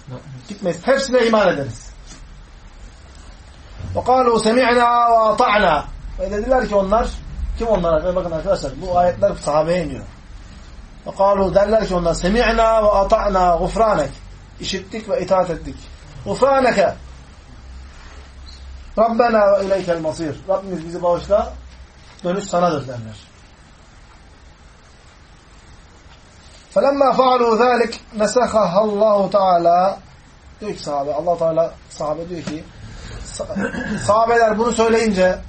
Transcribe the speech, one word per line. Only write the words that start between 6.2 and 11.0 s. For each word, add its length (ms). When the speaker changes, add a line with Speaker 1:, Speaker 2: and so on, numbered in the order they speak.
Speaker 2:
dediler 360
ki 80
onlar, 340
kim 100
onlar? 360
Ve 120
bakın 160
arkadaşlar, 400
bu 160
ayetler 340
sahabeye 440
iniyor. 200